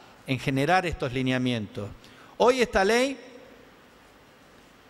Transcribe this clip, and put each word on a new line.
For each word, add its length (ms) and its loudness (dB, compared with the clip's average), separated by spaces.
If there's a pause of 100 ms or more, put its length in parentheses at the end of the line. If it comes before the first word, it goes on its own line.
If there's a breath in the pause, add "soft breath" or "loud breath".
(260 loud breath)
en 120 -2
generar 480 2
estos 260 -4
lineamientos. 760 -2 (480 loud breath)
Hoy 240 4
esta 220 2
ley, 340 2 (1700)